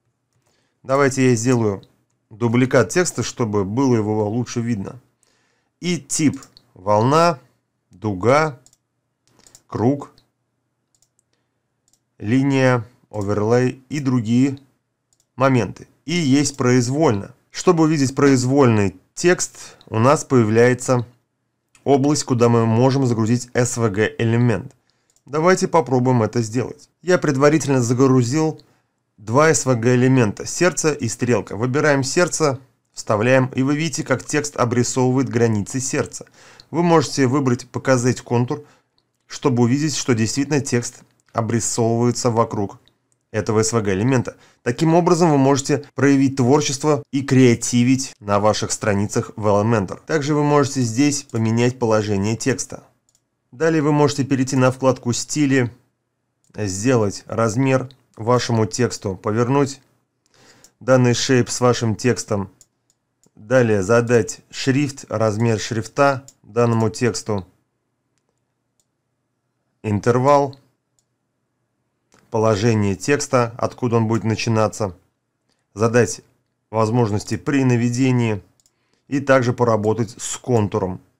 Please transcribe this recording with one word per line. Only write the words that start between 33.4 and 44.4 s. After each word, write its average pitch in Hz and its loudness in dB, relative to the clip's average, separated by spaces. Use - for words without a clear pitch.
и 127 -2
вы 143 0
видите, 151 -6
как - -4
текст 147 -4
обрисовывает 127 0
границы 113 -2
сердца. - -8
Вы 160 -4
можете 156 2
выбрать 127 0
«Показать 123 0
контур», 123 -2
чтобы 123 0
увидеть, 143 0
что - 0
действительно 135 -2
текст 120 -6
обрисовывается 117 -2
вокруг 110 -2
этого 107 -2
S 110 -2
V 117 0
G 101 -2
элемента. 117 -2